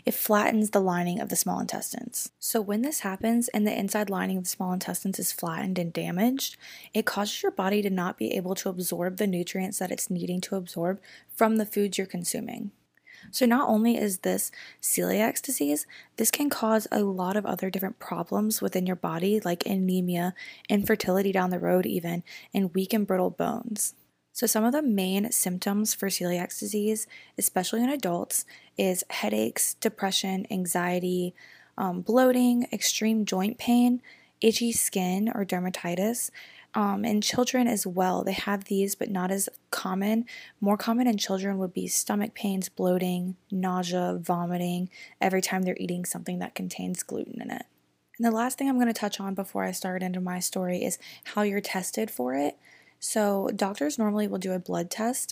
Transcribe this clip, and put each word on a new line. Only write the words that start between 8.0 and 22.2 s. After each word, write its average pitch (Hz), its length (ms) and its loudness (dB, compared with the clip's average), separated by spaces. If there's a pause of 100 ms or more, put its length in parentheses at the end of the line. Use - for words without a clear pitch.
be - 180 -2
able 185 200 -2
to - 140 -4
absorb 180 480 -2
the 214 100 2
nutrients 185 500 -2
that 185 140 -4
it's - 180 -4
needing 180 320 -2
to - 140 -6
absorb 185 440 -2 (360)
from 220 220 4
the 214 100 0
foods 202 320 0
you're 190 80 -4
consuming. - 640 -6 (600)
So - 140 4
not 240 220 6
only 226 300 4
is 196 220 0
this 185 300 0 (320)
celiac 190 600 2
disease, 285 440 0 (300)
this - 160 2
can 294 180 2
cause 220 400 2
a 208 140 2
lot 185 320 0
of 208 100 0
other 185 240 -2
different 190 300 -4
problems 202 640 -2
within 185 260 0
your 185 80 0
body, 180 460 0
like 175 240 -2
anemia, 180 680 2 (360)
infertility 202 640 4
down 185 160 2
the 180 100 0
road 175 260 4
even, 170 380 -2 (300)